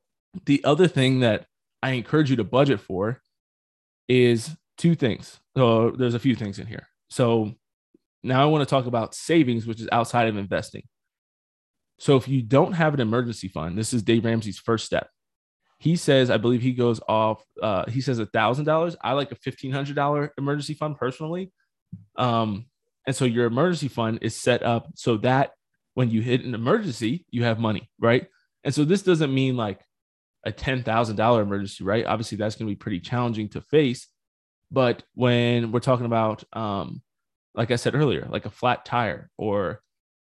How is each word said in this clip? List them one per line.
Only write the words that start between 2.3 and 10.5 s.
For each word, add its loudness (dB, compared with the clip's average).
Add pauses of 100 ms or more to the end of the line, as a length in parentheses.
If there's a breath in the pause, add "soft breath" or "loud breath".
you 4
to 0
budget 2
for -4 (880)
is 4 (220)
two 4
things. -4 (160)
So 4
there's -2
a -4
few 2
things -8
in -12
here. -16 (220)
So 0 (680)
now 2
I 6
wanna 2
talk 0
about -4
savings, 0
which -8
is -10
outside 2
of -2
investing. -6 (1160)